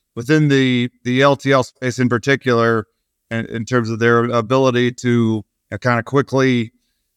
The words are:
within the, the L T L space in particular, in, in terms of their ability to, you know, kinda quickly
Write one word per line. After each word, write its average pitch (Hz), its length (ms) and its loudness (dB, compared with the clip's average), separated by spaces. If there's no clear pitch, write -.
within 147 340 2
the, 127 420 2
the 123 180 0
L 139 140 4
T 135 160 -4
L 131 120 2
space - 360 -8
in 127 80 2
particular, 117 800 0
in, 117 160 -6
in 117 180 -8
terms 120 240 -2
of 113 100 -6
their 117 260 2
ability 120 640 0
to, 123 180 -6
you 110 340 0
know, 107 60 -10
kinda 120 260 -2
quickly 131 680 -2